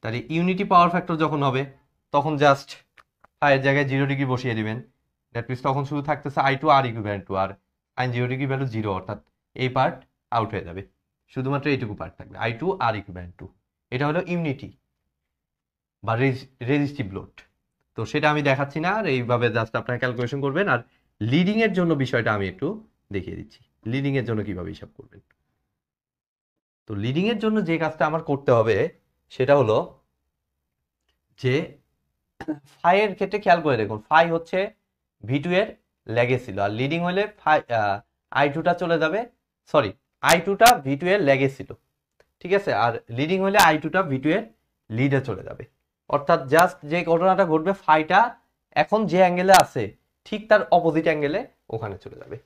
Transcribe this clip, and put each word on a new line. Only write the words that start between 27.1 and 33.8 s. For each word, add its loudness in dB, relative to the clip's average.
এর -6
জন্য 0
যে 2
কাজটা -2
আমার -4
করতে 0
হবে 4
সেটা 4
হলো 4
যে 0
phi 4
এর -2
ক্ষেত্রে -4
খেয়াল 4
করে 2